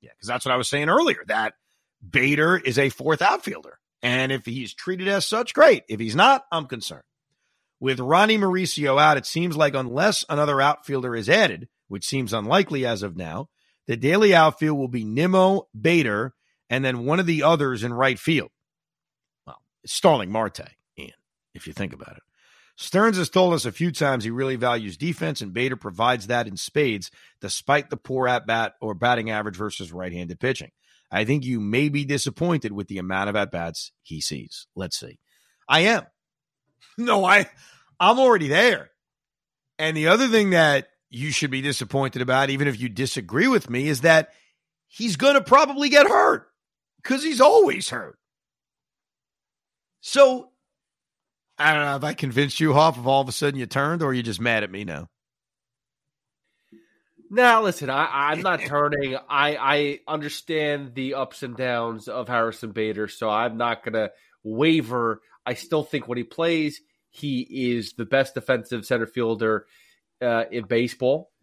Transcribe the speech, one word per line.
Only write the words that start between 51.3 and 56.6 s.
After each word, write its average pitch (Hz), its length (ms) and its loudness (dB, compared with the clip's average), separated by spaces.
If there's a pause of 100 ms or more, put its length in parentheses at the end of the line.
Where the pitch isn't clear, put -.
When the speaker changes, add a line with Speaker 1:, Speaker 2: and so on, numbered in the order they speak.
Speaker 1:
I 151 160 2
don't 151 100 0
know, 143 100 -2
have 139 120 -4
I 147 100 -4
convinced 135 460 -2
you, 156 140 2
Hoff, 151 240 4
if 120 80 -6
all 135 160 2
of 127 60 -4
a 123 40 -8
sudden 143 260 -4
you 123 80 -8
turned, 151 360 -4
or 143 80 -2
are 131 40 -2
you 123 80 -4
just 110 180 -6
mad 113 220 0
at 101 80 -6
me 101 140 -10
now? 82 240 -12 (2250)